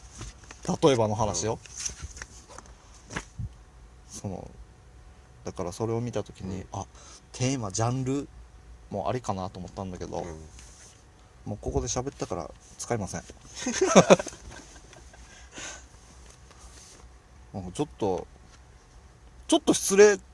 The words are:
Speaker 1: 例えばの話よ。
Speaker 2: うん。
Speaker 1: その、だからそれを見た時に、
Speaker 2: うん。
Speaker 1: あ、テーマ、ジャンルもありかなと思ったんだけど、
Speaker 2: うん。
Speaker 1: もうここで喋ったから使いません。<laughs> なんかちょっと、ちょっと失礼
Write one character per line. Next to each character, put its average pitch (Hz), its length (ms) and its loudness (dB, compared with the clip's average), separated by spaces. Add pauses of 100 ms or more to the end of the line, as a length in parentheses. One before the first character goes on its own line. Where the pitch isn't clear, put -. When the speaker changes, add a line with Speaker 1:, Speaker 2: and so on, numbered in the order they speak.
(840)
Speaker 1:
例 151 100 10
え - 20 8
ば 113 120 6
の 107 80 2
話 104 300 0
よ。 110 80 2
Speaker 2:
う - 40 -4 (1600)
ん。 - 40 -6 (880)
Speaker 1:
そ - 180 -10
の、 92 220 -8 (960)
だ - 60 -6
か - 120 -6
ら 87 80 -2
そ 110 160 -2
れ 113 60 0
を 117 80 0
見 120 100 -4
た 104 120 -2
時 - 180 -12
に、 92 200 -6
Speaker 2:
う - 20 -10
ん。 - 100 -14
Speaker 1:
あ、 98 120 -4 (480)
テ 127 220 0
ー 135 40 -4
マ、 104 120 -4
ジ 113 100 -2
ャ 113 100 4
ン 127 140 0
ル 135 220 0 (640)
も 92 180 0
あ 107 40 2
り 123 80 -2
か 113 120 -2
な 92 160 -2
と 95 100 -12
思 87 80 -10
っ - 40 -12
た 98 120 -6
ん 95 80 -6
だ 90 60 -8
け 85 80 -6
ど、 85 140 -4
Speaker 2:
う - 20 -2
ん。 85 40 -4 (1200)
Speaker 1:
も 104 100 -4
う - 40 -16
こ 127 120 -4
こ 135 100 2
で 127 60 -4
喋 127 240 -2
っ - 20 -18
た 139 140 -6
か - 80 -2
ら 85 160 -6 (260)
使 - 160 -2
い 117 60 2
ま 92 80 -2
せ 92 100 -6
ん。 80 80 -6
<laughs> - 80 -16 (4000)
な 104 60 -4
ん 92 40 -6
か 90 80 -8
ち 87 100 -4
ょ 151 40 2
っ - 20 -18 (100)
と、 92 300 0 (1200)
ち - 80 8
ょ - 20 6
っ - 40 6
と - 120 4
失 - 240 4
礼 202 220 12 (140)